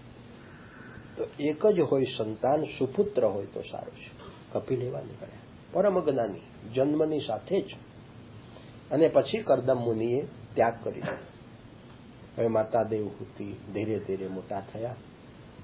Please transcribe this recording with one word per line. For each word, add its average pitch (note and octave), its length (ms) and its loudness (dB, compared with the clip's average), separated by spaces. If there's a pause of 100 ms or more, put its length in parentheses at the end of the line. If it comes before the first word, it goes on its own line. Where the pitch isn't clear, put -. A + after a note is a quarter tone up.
(1160)
તો A2+ 100 -4 (140)
એક D3 260 2
જ G3 140 8
હોય C3+ 240 6
સંતાન, B2 600 2
સુપુત્ર C3+ 600 2
હોય G2+ 220 2
તો - 140 -8
સારું - 340 -8
છે. - 160 -16 (420)
કપિલ B2 300 0
એવા C3+ 180 -4
નીકળ્યા, - 400 -12 (320)
પરમ F3+ 380 2
જ્ઞાની, G#2+ 300 0 (340)
જન્મની D3+ 460 2
સાથે A#2+ 400 -2
જ. - 80 -6 (1200)
અને D3 180 6
પછી - 300 4
કરદમ C3 400 4
મુનિએ A#2+ 480 2 (280)
ત્યાગ A#2 300 2
કરી - 160 -4
દીધો. - 160 -4 (1200)
હવે A#2 80 2
માતા A2+ 360 4
દેવહૂતિ G#2 720 -4 (180)
ધીરે G#2+ 240 0
ધીરે F#2+ 300 -4
મોટા F#2+ 320 -6 (120)
થયા, A#2 240 -6 (680)